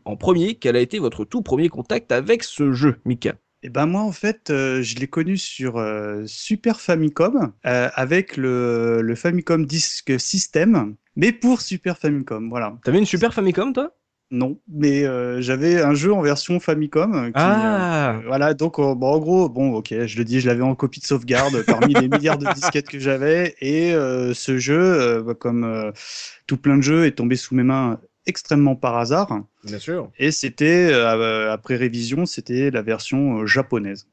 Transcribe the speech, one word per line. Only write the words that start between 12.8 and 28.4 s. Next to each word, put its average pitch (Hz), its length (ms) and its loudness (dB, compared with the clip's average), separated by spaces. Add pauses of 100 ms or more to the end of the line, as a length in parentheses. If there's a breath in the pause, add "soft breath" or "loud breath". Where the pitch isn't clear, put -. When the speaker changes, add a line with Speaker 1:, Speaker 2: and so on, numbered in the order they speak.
Speaker 1:
T'avais 147 140 4
une 208 60 4
Super 208 280 0
Famicom, 208 400 0
toi ? 277 180 -4 (420)
Speaker 2:
Non, 131 240 -2 (160)
mais, 143 300 2
euh, 123 380 -2
j'avais 143 400 2
un 147 120 4
jeu 156 200 2
en 196 80 2
version 147 400 0
Famicom, 156 520 0
euh, 127 120 -2
qui, 120 100 -6
Speaker 1:
Ah. 180 760 2
Speaker 2:
euh, 110 160 -4
voilà, 139 260 2
donc, 151 260 -2
euh, 139 160 2
bon, 127 120 0
en 151 120 4
gros, 170 300 2
bon, 131 240 0
ok, 110 200 -6 (120)
je 107 120 -8
le 120 60 2
dis, 120 160 0
je 127 80 2
l'avais 120 160 2
en 131 100 2
copie 135 280 -4
de - 40 -12
sauvegarde 127 600 0
<laughs> - 20 -14
parmi 131 260 4
les 127 140 4
milliards 151 300 2
de 143 160 -6
disquettes 147 340 -2
que 143 100 -12
j'avais, 139 640 0
et, 160 340 0
euh, 127 400 0
ce 131 240 -2
jeu, 135 220 2
euh, 131 420 4
bah, 117 120 -4
comme, 120 320 -2
euh, 110 260 -4 (560 loud breath)
tout 143 80 -2
plein 139 220 4
de 143 40 6
jeux, 156 240 4
est 143 60 2
tombé 123 240 -2
sous - 200 -4
mes 127 80 4
mains 127 360 0 (260)
extrêmement 143 520 2